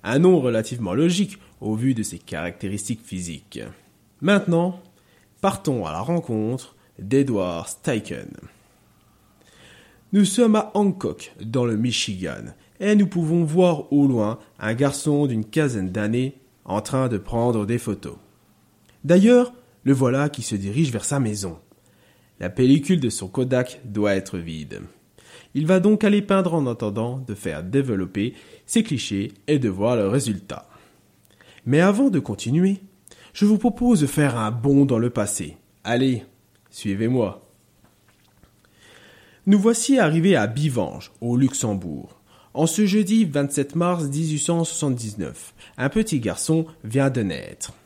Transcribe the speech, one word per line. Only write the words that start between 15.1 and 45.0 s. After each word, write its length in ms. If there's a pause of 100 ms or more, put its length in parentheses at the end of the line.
d'une 160
quinzaine 460
d'années 460 (280)
en 160
train 300
de 80
prendre 480
des 120
photos. 380 (880)
D'ailleurs, 480 (320)
le 80
voilà 380
qui 140
se 120
dirige 380
vers 100
sa 160
maison. 400 (800)
La 100
pellicule 520
de 80
son 180
Kodak 560
doit 320
être 220
vide. 420 (760)
Il 100
va 140
donc 240
aller 180
peindre 320
en 140
attendant 500 (100)
de 60
faire 300
développer 720 (320)
ses 160
clichés 500 (140)
et 100
de 100
voir 280
le 120
résultat. 640 (960)
Mais 140
avant 300
de 100
continuer, 580 (560)
je 120
vous 120
propose 440
de 40
faire 320
un 140
bond 340
dans 140
le 100
passé. 480 (260)
Allez, 400 (460)
suivez-moi. 800 (2000)
Nous 100
voici 400
arrivés 380
à 100
Bivange, 720
au 160
Luxembourg. 840 (320)
En 140
ce 180
jeudi 400
vingt-sept 500
mars 340
dix-huit 300
cent 240
soixante-dix-neuf, 920 (220)